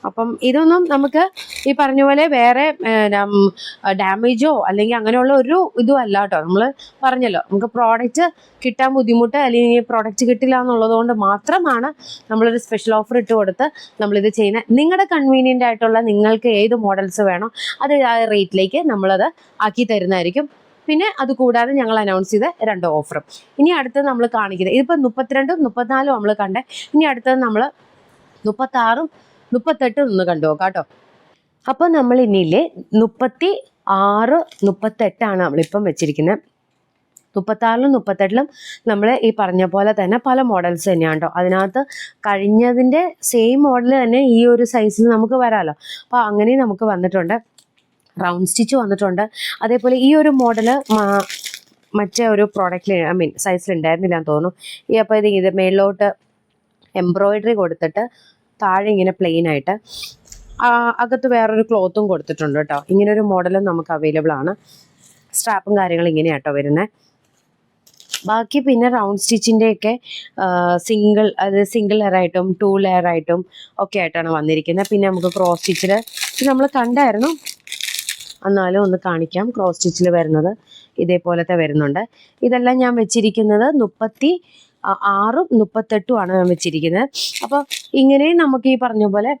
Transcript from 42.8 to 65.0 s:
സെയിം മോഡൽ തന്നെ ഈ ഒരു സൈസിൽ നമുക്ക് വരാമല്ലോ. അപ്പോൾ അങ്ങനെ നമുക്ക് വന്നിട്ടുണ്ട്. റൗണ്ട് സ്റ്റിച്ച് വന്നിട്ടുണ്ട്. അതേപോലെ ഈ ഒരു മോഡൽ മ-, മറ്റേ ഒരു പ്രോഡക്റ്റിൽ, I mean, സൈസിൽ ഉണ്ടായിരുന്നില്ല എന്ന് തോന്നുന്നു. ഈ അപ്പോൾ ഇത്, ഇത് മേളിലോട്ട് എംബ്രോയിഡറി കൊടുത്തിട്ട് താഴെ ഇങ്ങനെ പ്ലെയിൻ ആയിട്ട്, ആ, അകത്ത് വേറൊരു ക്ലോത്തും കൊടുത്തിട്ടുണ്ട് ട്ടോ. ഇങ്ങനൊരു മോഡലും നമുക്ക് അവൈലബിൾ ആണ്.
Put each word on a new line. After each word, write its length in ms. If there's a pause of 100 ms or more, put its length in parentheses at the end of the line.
സെയിം 360
മോഡൽ 240 (120)
തന്നെ 180 (160)
ഈ 20 (140)
ഒരു 200
സൈസിൽ 420
നമുക്ക് 180 (100)
വരാമല്ലോ. 320 (300)
അപ്പോൾ 240
അങ്ങനെ 340
നമുക്ക് 300
വന്നിട്ടുണ്ട്. 440 (840)
റൗണ്ട് 280
സ്റ്റിച്ച് 300
വന്നിട്ടുണ്ട്. 400 (440)
അതേപോലെ 300 (120)
ഈ 20 (120)
ഒരു 100 (100)
മോഡൽ 260 (260)
മ-, 300 (760)
മറ്റേ 340
ഒരു 100 (120)
പ്രോഡക്റ്റിൽ, 380 (180)
I 80
mean, 120 (120)
സൈസിൽ 320
ഉണ്ടായിരുന്നില്ല 400
എന്ന് 160
തോന്നുന്നു. 260 (340)
ഈ 120
അപ്പോൾ 180
ഇത്, 60 (120)
ഇത് 100 (100)
മേളിലോട്ട് 480 (920)
എംബ്രോയിഡറി 600
കൊടുത്തിട്ട് 420 (600)
താഴെ 300
ഇങ്ങനെ 260
പ്ലെയിൻ 320
ആയിട്ട്, 220 (920)
ആ, 20 (360)
അകത്ത് 320
വേറൊരു 340
ക്ലോത്തും 420
കൊടുത്തിട്ടുണ്ട് 560
ട്ടോ. 100 (120)
ഇങ്ങനൊരു 400
മോഡലും 400
നമുക്ക് 260
അവൈലബിൾ 440
ആണ്. 120 (840)